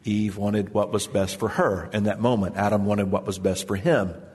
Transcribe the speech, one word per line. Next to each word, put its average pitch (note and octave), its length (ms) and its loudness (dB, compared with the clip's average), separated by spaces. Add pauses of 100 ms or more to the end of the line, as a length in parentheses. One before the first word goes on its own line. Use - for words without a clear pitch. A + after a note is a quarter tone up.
Eve G#2 320 0
wanted G#2 360 0
what G2+ 180 2
was G#2 160 0
best F#2+ 300 0
for A2 120 -2
her G2 420 0
in G#2 120 0
that G#2 180 0
moment. A2 340 2
Adam G#2 300 2
wanted G2+ 260 0
what G2 140 0
was F#2 140 -4
best F#2 280 -2
for G#2 80 -2
him, G2 380 2 (220)